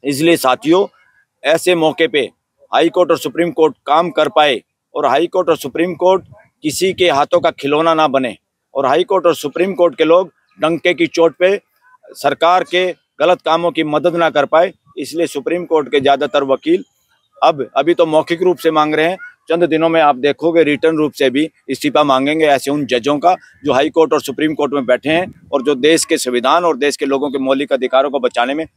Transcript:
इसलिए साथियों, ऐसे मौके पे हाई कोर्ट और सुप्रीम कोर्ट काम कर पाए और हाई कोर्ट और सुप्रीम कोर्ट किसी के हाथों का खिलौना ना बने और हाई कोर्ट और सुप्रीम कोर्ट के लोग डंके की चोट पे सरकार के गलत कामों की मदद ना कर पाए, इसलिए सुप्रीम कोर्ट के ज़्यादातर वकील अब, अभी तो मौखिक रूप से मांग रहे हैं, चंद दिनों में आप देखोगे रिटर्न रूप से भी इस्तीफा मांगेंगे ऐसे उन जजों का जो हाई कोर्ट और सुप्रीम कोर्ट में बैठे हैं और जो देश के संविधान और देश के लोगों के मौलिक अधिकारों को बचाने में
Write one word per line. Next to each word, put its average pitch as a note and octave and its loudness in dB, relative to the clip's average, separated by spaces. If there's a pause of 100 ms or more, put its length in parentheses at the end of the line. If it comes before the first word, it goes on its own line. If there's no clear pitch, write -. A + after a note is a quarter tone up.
इसलिए C#3+ 0
साथियों, D#3+ 0 (560)
ऐसे E3 0
मौके D#3+ 0
पे D3 -2 (540)
हाई D3 2
कोर्ट E3+ 2
और D#3 2
सुप्रीम D3+ -4
कोर्ट D#3 0 (100)
काम D#3+ 2
कर D3+ 0
पाए D3 2 (340)
और D3 -4
हाई C#3+ 2
कोर्ट F3+ -2
और D#3+ 2
सुप्रीम D#3+ -6
कोर्ट F3+ 0 (400)
किसी F3+ -4
के F3+ 0
हाथों D3 0
का C#3+ 0
खिलौना D3+ 0
ना D#3 2
बने B2+ -2 (360)
और C3+ -4
हाई D3 0
कोर्ट F#3 -2
और E3 2
सुप्रीम E3+ -4
कोर्ट F3 0
के D#3+ 0
लोग E3+ 2 (300)
डंके E3 0
की D#3+ -2
चोट E3 0
पे F#3+ 2 (500)
सरकार F3 0
के F3+ -2
गलत - -2
कामों E3 0
की D#3+ -4
मदद D3+ 0
ना E3+ 2
कर C#3+ 0
पाए, E3+ 2 (240)
इसलिए D3+ -4
सुप्रीम D#3+ -6
कोर्ट D3+ -2
के C#3+ 2
ज़्यादातर C#3 0
वकील C#3 -2 (600)
अब, C#3 2
अभी D3 0
तो E3+ 2
मौखिक D#3 0
रूप F3+ 0
से D#3+ 0
मांग D3+ 0
रहे D#3 0
हैं, F#3 -4 (320)
चंद E3+ 0
दिनों D#3+ 0
में E3 2
आप D3 4
देखोगे D3+ 0
रिटर्न D3+ 0
रूप D3+ -2
से C3+ 0
भी C#3+ -2 (200)
इस्तीफा C#3+ 0
मांगेंगे C#3+ 0
ऐसे C#3 0
उन D3 -4
जजों B2+ -2
का F3 2 (300)
जो C#3+ 0
हाई C#3 2
कोर्ट D#3+ 2
और D3 2
सुप्रीम D3 -4
कोर्ट C#3 -4
में C#3 -4
बैठे B2 0
हैं E3+ -4
और C#3 0
जो C#3 0
देश D3 2
के D#3+ -2
संविधान C3 0
और D#3 0
देश C#3 -2
के D3 -4
लोगों C#3 -2
के C3+ -6
मौलिक C3+ -2
अधिकारों C3 0
को C#3 -4
बचाने A#2+ -2
में D#3 -6 (120)